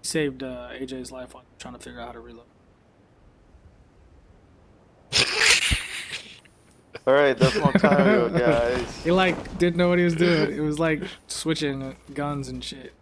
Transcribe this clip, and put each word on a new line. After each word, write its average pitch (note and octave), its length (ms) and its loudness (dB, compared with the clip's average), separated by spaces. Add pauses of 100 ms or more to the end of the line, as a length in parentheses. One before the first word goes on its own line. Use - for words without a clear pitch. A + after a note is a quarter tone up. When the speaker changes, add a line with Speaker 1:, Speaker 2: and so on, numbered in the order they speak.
Speaker 1:
He - 60 -10
saved, C#3 360 -2
uh, B2 280 -12
A C3 160 -10
J's B2+ 260 -10
life B2+ 220 -14
while B2+ 100 -20 (140)
trying B2 160 -14
to A#2+ 60 -18
figure B2 200 -16
out A#2 80 -12
how A#2+ 40 -16
to A#2 80 -16
reload. A#2+ 240 -20 (4000)
Speaker 2:
All C3 80 6
right, C#3 220 4
that's D3 200 4
a G#3+ 40 0
long D3+ 120 2
time D3 280 6
ago, D3 280 4
Speaker 1:
<laughs> E3+ 100 0
Speaker 2:
guys. A#2+ 680 0
Speaker 1:
He, D#3+ 60 0
like, F#3 480 0
didn't F3 180 2
know F3 120 4
what F3+ 100 4
he F3+ 60 4
was E3+ 100 2
doing. D#3+ 400 2
It D3 60 -6
was, D3+ 180 -2
like, D#3+ 240 0 (240)
switching C#3 680 -4 (180)
guns C#3+ 340 -4
and B2+ 140 -10
shit. B2+ 400 -14